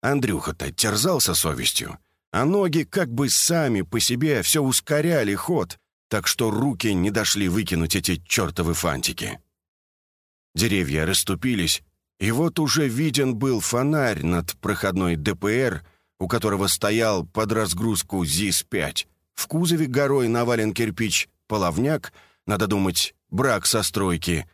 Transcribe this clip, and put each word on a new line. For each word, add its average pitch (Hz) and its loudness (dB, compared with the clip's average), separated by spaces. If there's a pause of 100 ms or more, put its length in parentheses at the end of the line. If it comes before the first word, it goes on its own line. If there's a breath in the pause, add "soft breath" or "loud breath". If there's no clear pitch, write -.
Андрюха-то 101 -2
терзался 110 0
совестью, - -2 (340)
а 113 2
ноги 165 2
как 160 -2
бы 127 0
сами 135 2
по 110 -2
себе 123 2
все 151 2
ускоряли 139 2
ход, 104 -2 (300)
так 104 -2
что 113 0
руки 107 0
не 92 2
дошли 101 0
выкинуть 85 0
эти 90 0 (100)
чертовы 85 0
фантики. - -4 (1120)
Деревья 80 2
расступились, 95 0 (360)
и 98 -2
вот 160 0
уже 147 0
виден 131 0
был 120 0
фонарь 123 0
над 87 0
проходной 92 0
Д 87 -2
П 98 -2
Р, 113 0 (320 soft breath)
у 92 -4
которого 104 0
стоял 104 0
под 107 -2
разгрузку 101 -2
зис 85 0
пять. - -4 (280)
В - -6
кузове 160 0
горой 135 2
навален 117 2
кирпич, 110 -2 (180)
половняк, 107 -2 (340 soft breath)
надо 104 0
думать, 95 0 (140)
брак 110 0
со 110 2
стройки, 87 -2